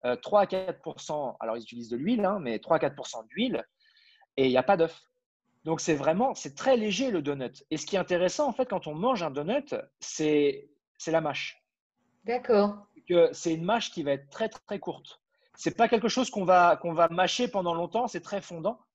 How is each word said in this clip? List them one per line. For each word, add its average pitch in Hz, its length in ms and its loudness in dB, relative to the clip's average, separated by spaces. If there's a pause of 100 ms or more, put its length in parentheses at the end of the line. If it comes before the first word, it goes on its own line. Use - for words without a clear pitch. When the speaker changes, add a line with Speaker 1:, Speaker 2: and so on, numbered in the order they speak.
Speaker 1:
euh, 123 100 0
trois 208 260 2
à 185 40 2
quatre 185 340 -6
pour - 220 -12
cent, 147 380 -6
alors 113 180 -4
ils 117 60 -12
utilisent 117 260 -14
de 120 80 -4
l'huile, 208 260 0
hein, 196 160 0
mais 117 200 -4
trois 160 160 0
à 151 40 2
quatre 143 160 -2
pour 131 120 -12
cent 113 160 -12
d'huile, 175 380 -4 (760)
et 131 80 4
il 131 40 4
n'y 123 60 4
a 127 60 4
pas 202 160 4
d'œuf. 165 240 0 (640)
Donc, 160 160 -2
c'est 160 160 0
vraiment, 170 380 0
c'est - 200 -12
très 262 220 2
léger 214 340 0
le 180 100 0
donut. 139 500 -6
Et 156 60 -2
ce - 80 -8
qui - 120 -2
est - 20 4
intéressant, 180 500 2
en 233 40 -2
fait, 254 140 -2
quand 190 200 -6
on 151 80 -8
mange 196 300 0
un 151 60 -4
donut, 165 440 -4 (240)
c'est, 147 720 0 (280)
c'est - 120 -8
la 160 100 2
mâche. - 420 -8 (600)
Speaker 2:
D'accord. 214 640 0 (220)
Speaker 1:
Que 170 240 6
c'est - 200 -4
une 165 120 -4
mâche 214 260 0
qui 160 140 -8
va 139 80 0
être 139 180 -4
très, 220 180 -4
très - 300 -10
courte, - 420 -12 (380)
c'est - 180 -4
pas 226 120 4
quelque 233 200 2
chose 247 220 0
qu'on 202 140 -4
va, 175 360 6
qu'on 170 140 -4
va 170 140 4
mâcher 180 400 0
pendant 180 260 -2
longtemps, 175 320 -2
c'est 175 160 -8
très 202 180 -8
fondant. 175 380 -8 (160)